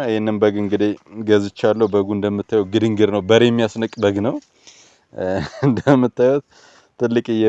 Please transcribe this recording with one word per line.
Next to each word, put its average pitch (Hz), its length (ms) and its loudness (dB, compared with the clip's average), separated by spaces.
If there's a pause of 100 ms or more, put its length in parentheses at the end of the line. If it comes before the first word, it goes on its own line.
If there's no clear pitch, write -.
ይህንን 110 340 -2
በግ 104 200 2
እንግዲህ 104 340 -2 (340)
ገዝቻለሁ። 107 600 0
በጉ 98 240 0
እንደምታየው 104 540 -2
ግድንግር 107 460 0
ነው፣ 104 120 -2
በሬ 113 220 4
የሚያስንቅ 117 540 -2
በግ 101 200 0
ነው። 117 160 -2 (800)
እ፣ 92 100 -6 (120)
<laughs> - 280 -6
እንደምታዩት 127 800 2 (560)
ትልቅዬ 117 500 0